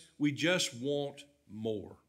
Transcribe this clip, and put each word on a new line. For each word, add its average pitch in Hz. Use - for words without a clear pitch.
we 147
just 165
want 143
more. 107